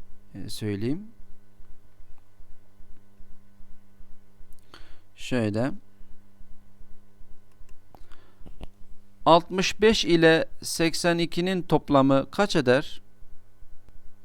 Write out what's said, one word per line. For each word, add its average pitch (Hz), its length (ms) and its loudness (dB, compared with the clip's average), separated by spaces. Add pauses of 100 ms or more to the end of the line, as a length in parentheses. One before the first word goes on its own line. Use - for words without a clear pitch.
(360)
e, - 140 -6
söyleyeyim. 113 580 -2 (4000)
Şöyle. 117 560 0 (3500)
Altmış 175 560 4
beş 214 240 6
ile 160 400 6 (160)
seksen 170 560 2
ikinin 175 440 0
toplamı 139 720 6
kaç 202 240 2
eder? 135 460 4 (1200)